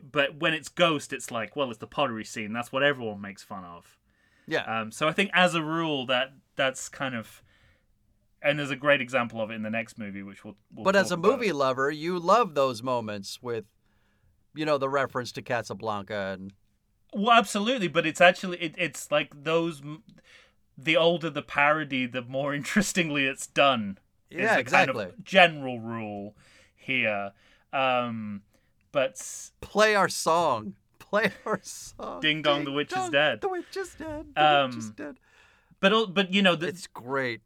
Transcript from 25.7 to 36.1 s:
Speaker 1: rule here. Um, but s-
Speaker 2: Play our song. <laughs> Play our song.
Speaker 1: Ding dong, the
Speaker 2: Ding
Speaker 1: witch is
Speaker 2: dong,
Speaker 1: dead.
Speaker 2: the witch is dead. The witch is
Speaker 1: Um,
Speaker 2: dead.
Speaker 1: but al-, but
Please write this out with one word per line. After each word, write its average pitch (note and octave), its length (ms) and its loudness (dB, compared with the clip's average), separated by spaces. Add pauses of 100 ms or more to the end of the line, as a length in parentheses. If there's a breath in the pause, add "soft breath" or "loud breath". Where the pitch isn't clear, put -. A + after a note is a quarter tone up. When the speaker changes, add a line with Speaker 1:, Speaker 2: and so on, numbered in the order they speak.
Speaker 1:
rule G#2+ 560 -8 (400 soft breath)
here. G#2+ 580 -2 (400 soft breath)
Um, A#2+ 720 0 (480)
but C3+ 200 0
s- - 400 -14 (100)
Speaker 2:
Play G#3+ 340 2
our F#3 140 4
song. D#3+ 680 0 (120)
<laughs> - 120 -20
Play G3+ 320 0 (140)
our G#3+ 160 -2
song. - 600 -14
Speaker 1:
Ding D#3 200 0
dong, C#3+ 180 2
the D3 60 -4
Speaker 2:
Ding C#3 100 -6
Speaker 1:
witch C#3+ 180 -2
is F#4 40 -2
Speaker 2:
dong, F#4 140 -4
Speaker 1:
dead. D3+ 300 2
Speaker 2:
the F#4+ 80 -2
witch F4+ 280 -8
is F#4+ 180 -10
dead. D#4 300 -10 (100)
The D3 320 4
witch B2 100 -8
is A2+ 100 -10
Speaker 1:
Um, G#2+ 80 -14
Speaker 2:
dead. C3 220 -14 (640 soft breath)
Speaker 1:
but G3 120 4
al-, A3 160 2
but F#3 260 0